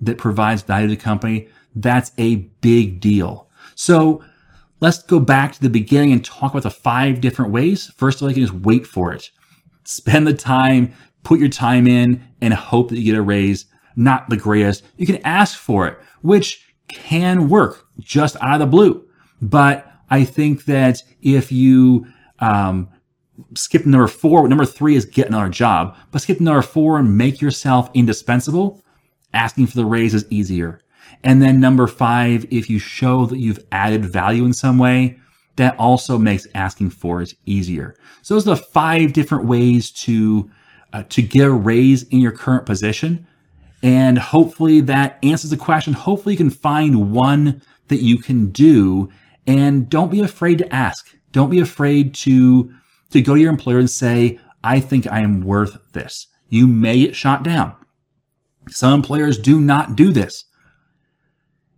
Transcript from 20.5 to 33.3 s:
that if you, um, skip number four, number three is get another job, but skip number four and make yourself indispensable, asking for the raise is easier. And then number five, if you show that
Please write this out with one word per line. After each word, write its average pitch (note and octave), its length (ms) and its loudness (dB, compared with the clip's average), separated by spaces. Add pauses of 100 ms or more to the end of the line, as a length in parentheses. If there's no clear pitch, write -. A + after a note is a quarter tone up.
that C3+ 360 0 (180)
if C3+ 300 0
you, B2+ 560 4 (320)
um, F#2+ 500 -2 (680)
skip - 300 -2
number C3 220 4
four, D3+ 420 2
number C#3 160 2
three D3 300 0
is A#2+ 100 0
get B2+ 220 -2
another G#2 220 -4
job, F#2 480 -2 (140)
but C#3+ 120 -6
skip - 180 -4
number D#3 220 2
four D#3 360 0
and G#2+ 200 2
make C3+ 220 0
yourself C3 520 -2
indispensable, B2+ 880 -2 (520)
asking A#2 320 0
for A#2 100 -6
the A#2+ 80 -2
raise A2+ 300 0
is G#2 160 -2
easier. F#2 500 -6 (420)
And C3 200 4
then C3 180 4
number C3 260 4
five, A#2+ 640 -2
if A#2 200 -4
you A2 80 -2
show B2+ 480 -2
that B2+ 120 -8